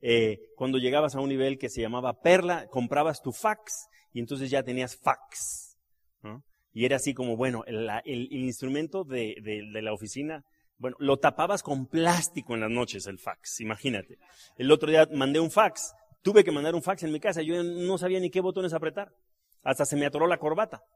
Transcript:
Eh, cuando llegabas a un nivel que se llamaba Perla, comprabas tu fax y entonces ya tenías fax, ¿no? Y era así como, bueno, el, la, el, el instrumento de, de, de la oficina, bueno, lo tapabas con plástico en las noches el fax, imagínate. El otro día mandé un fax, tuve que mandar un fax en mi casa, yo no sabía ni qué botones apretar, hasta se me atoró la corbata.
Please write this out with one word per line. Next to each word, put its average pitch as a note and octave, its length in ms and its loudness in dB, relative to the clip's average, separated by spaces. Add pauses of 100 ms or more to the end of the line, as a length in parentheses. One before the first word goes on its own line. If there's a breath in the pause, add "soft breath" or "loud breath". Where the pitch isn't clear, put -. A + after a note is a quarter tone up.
Eh, A#2 380 2 (160)
cuando C3 240 -2
llegabas C3+ 360 0
a C3+ 60 -2
un C#3 80 -2
nivel C3+ 300 0
que B2+ 100 -6
se B2 100 -12
llamaba A#2+ 400 -4
Perla, F3 520 4
comprabas C#3+ 500 0
tu C3 100 -6
fax - 560 -6 (240 soft breath)
y A#2+ 80 -8
entonces C3 300 -6
ya C3+ 140 0
tenías B2+ 340 -6
fax, - 800 -4 (460)
¿no? A2 200 -14 (300)
Y A2+ 120 -2
era C3 100 2
así C3 180 -2
como, A#2+ 240 -4
bueno, A#2+ 300 -2
el, A2+ 180 -6
la, G#2+ 180 -4
el, B2+ 280 -6
el B2+ 140 -6
instrumento D3 580 -6
de, B2 400 -6
de, G#2+ 180 -6 (100)
de G#2+ 120 -8
la G#2+ 100 -4
oficina, C#3 500 -10 (360)
bueno, B2+ 200 -6
lo C#3+ 180 4
tapabas E3+ 440 0
con C3+ 240 -4
plástico E3 680 0
en A2+ 60 -2
las A2 100 -2
noches A2+ 340 -4
el G2 140 -12
fax, - 400 -10
imagínate. A2 580 -6 (400 loud breath)
El C3+ 140 6
otro D3+ 180 6
día D#3 220 8
mandé C#3 280 2
un E3 120 2
fax, - 420 2 (300)
tuve G#3 200 10
que F3 80 4
mandar D3+ 220 0
un E3+ 80 0
fax F3+ 220 -4
en D#3 80 -2
mi D3+ 80 -2
casa, E3+ 240 -2
yo E3+ 200 -2
no F3 360 -2
sabía F#3 200 0
ni F3+ 120 -2
qué F#3 100 0
botones F#3 320 -2
apretar, D#3+ 380 -4 (500)
hasta C3+ 240 0
se C#3+ 120 -2
me D3 100 0
atoró D3 180 0
la E3+ 140 2
corbata. D#3+ 420 -2 (140)